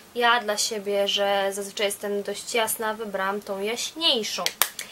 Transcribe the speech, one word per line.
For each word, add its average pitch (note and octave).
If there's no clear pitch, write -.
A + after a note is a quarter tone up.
Ja A#3+
dla G#3
siebie, G3+
że G3
zazwyczaj G3+
jestem G3+
dość G3+
jasna, A3
wybrałam G3+
tą G3
jaśniejszą. A#3+